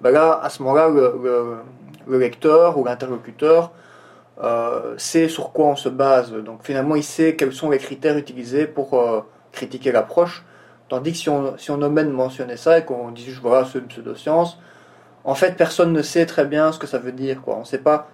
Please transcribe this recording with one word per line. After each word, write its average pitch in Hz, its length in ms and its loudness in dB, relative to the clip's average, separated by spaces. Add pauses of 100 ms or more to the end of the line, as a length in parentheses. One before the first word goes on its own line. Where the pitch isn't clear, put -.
ben 127 100 4
là, 156 320 4
à - 80 -6
ce - 120 -12
moment-là, 147 280 4
le, 127 320 2
le, 120 340 -2 (500)
le 131 120 0
lecteur 156 600 4
ou 127 60 2
l'interlocuteur, 127 880 0 (720)
euh, 117 560 -4
sait 165 300 0
sur 156 240 -8
quoi 151 140 2
on 143 100 2
se 135 120 -4
base. 131 440 2
Donc 110 320 -12
finalement, 143 320 -2
il 147 80 0
sait 160 300 0
quels 139 180 -2
sont 151 180 -4
les 139 80 2
critères 147 400 -2
utilisés 131 480 -4
pour, 143 280 -6
euh, 117 260 2 (320)
critiquer 127 380 -6
l'approche. 170 540 0 (440)
Tandis 139 240 -4
que 170 60 -8
si 156 120 -4
on, 135 260 -2
si - 140 -12
on 143 100 -2
omet 147 240 0
de 147 60 -2
mentionner 127 480 -4
ça 165 200 4
et 160 60 -2
qu'on 120 260 -8
dit 117 140 -18
juste, 131 160 -16
voilà, 127 240 4
c'est 127 140 -8
une 123 80 -10
pseudoscience, 151 720 -4 (680)
en 135 80 -2
fait, 180 220 0
personne 170 380 2
ne 151 80 0
sait 165 240 0
très 156 180 0
bien 151 260 0
ce 156 80 -10
que - 80 -12
ça 131 120 -6
veut 127 140 -8
dire, 131 280 -6
quoi. 113 160 -6
On 113 80 -10
sait 131 140 -6
pas, 151 360 0